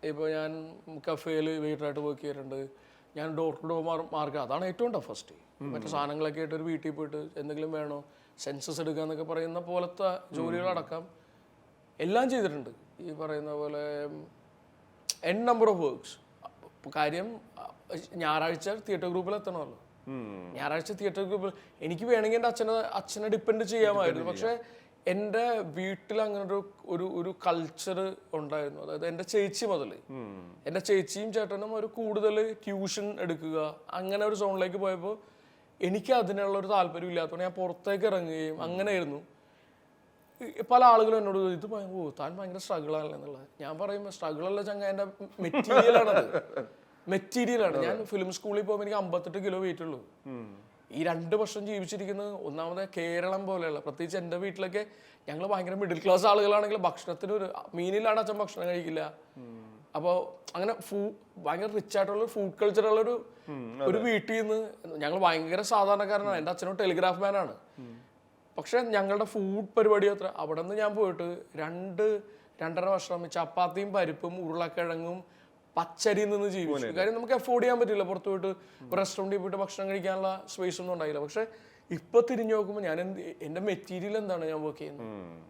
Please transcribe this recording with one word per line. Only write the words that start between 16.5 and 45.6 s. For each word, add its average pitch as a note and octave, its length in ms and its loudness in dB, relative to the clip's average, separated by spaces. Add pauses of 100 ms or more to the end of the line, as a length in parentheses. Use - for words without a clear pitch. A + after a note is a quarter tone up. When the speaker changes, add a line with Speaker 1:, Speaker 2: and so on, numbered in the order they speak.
Speaker 1:
കാര്യം, D#3 320 0 (320)
ആ, - 60 -10 (560)
ഞായറാഴ്ച D#3 460 0 (180)
തിയേറ്റർ F3+ 260 -2
ഗ്രൂപ്പിൽ F3+ 260 -2
എത്തണമല്ലോ. E3+ 400 -8 (340)
Speaker 2:
ഉം. B2 140 -8 (300)
Speaker 1:
ഞായറാഴ്ച D3+ 420 -4
തിയേറ്റർ G3 300 -2
ഗ്രൂപ്പിൽ G3 200 -2 (360)
എനിക്ക് E3+ 260 -4
വേണമെങ്കിൽ A3 280 4
എൻ്റെ A#3 120 2
അച്ഛനെ, A3+ 240 0 (240)
അച്ഛനെ G#3 340 -6
ഡിപ്പെൻഡ് A3 380 2
ചെയ്യാമായിരുന്നു. G3+ 540 2
Speaker 2:
ഡിപ്പെൻഡ് F#3 180 -4
ചെയ്യാം. A#3 160 0
Speaker 1:
പക്ഷേ - 180 -18 (360)
എൻ്റെ G#3 300 0 (340)
വീട്ടിൽ F#3+ 480 -4
അങ്ങനെ G3+ 220 -4
ഒരു, G3 100 0 (360)
ഒരു, F3 120 -2 (140)
ഒരു F3 120 -4 (140)
കൾച്ചർ E3+ 540 -2 (380)
ഉണ്ടായിരുന്നു. D3 460 -4
അതായത് D3+ 280 -6
എൻ്റെ E3+ 220 -8
ചേച്ചി G3+ 380 2
മുതൽ, C#3 200 -2 (260)
Speaker 2:
ഉം. A2+ 140 -10 (360)
Speaker 1:
എൻ്റെ F3+ 220 -2
ചേച്ചിയും G3+ 460 2
ചേട്ടനും G#3 440 -4
ഒരു G#3+ 80 -4 (100)
കൂടുതൽ G#3+ 380 2 (280)
ട്യൂഷൻ G3+ 440 -2 (180)
എടുക്കുക, D#3+ 320 -2 (420)
അങ്ങനെ G3 300 0
ഒരു G#3+ 120 0
സോണിലേക്ക് F#3+ 440 0
പോയപ്പോൾ F#3+ 300 -2 (720)
എനിക്ക് G#3 340 2
അതിനുള്ള G3 400 0
ഒരു F#3+ 140 -6
താല്പര്യം F3 360 2
ഇല്ലാത്തതുകൊണ്ട് E3+ 360 -2
ഞാൻ F3+ 120 -6
പുറത്തേക്ക് F#3 520 0
ഇറങ്ങുകയും D#3+ 460 -2
Speaker 2:
ഉം. E3+ 100 -6
Speaker 1:
അങ്ങനെയായിരുന്നു. F3 540 -2 (1200)
ഈ A#3 220 -8 (100)
പല B3 80 12 (120)
ആളുകളും A3 280 8
എന്നോട് G3 220 0
ചോദിക്കും, F3+ 160 0
"ഇത് G#3 120 -10
ഭയ-, G#3 160 -8 (120)
ഓ, D#3 200 -4
താൻ D3 180 -4
ഭയങ്കര F#3+ 280 -10
സ്ട്രഗിൾ D#3 320 -2
ആണല്ലേ" D3+ 200 -4
എന്നുള്ളത്. C#3 300 -14 (160)
ഞാൻ D3 180 -8
പറയും, G3+ 220 -4 (140)
"സ്ട്രഗിൾ D#3 340 -4
അല്ല G3+ 180 0
ചങ്ങ, G3+ 140 -4 (100)
എൻ്റെ G3 120 -2 (400)
മെറ്റീരിയൽ A#3+ 560 8